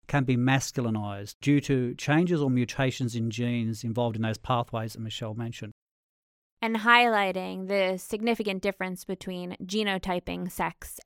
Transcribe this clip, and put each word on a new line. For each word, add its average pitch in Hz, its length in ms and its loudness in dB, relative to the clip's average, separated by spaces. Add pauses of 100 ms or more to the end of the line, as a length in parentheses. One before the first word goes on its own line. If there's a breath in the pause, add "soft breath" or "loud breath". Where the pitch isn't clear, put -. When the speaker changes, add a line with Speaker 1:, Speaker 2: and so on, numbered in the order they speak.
Speaker 1:
can 139 160 2
be 127 120 4
masculinized 110 1040 0
due 143 220 6
to 127 320 2
changes 165 480 2
or 135 80 2
mutations 127 640 0
in 113 160 0
genes 117 540 -2
involved 117 320 0
in 110 60 -2
those 110 140 0
pathways 117 560 -2
that - 80 -12
Michelle 110 340 -8
mentioned. 113 380 -8 (880)
Speaker 2:
And 226 160 0
highlighting 202 920 4
the 190 280 2
significant 208 680 -2
difference 185 440 -4
between 180 580 -8
genotyping 180 880 -2
sex - 540 -6